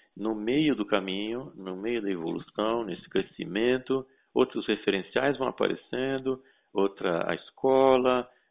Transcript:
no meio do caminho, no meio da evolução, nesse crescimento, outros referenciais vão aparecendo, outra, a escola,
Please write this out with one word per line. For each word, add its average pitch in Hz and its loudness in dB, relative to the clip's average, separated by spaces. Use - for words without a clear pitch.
no 107 -4
meio 127 0
do - -4
caminho, 104 -4
no 95 -10
meio 113 -4
da 101 -4
evolução, 104 -4
nesse 90 -10
crescimento, 120 -2
outros 123 0
referenciais 113 0
vão 127 -2
aparecendo, 131 -2
outra, 92 0
a 85 0
escola, 131 4